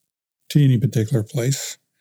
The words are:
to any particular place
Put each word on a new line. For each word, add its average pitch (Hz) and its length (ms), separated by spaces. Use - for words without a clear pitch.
to 147 120
any 127 160
particular 110 440
place 127 560